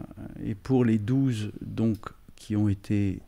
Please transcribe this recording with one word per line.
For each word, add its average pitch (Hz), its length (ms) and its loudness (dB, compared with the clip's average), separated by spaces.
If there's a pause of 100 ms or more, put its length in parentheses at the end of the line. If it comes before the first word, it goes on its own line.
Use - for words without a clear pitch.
(420)
et 113 120 -4
pour 123 300 2
les 113 140 4
douze, 113 600 0
donc, 107 480 -2 (280)
qui - 200 -4
ont 104 120 4
été 101 600 0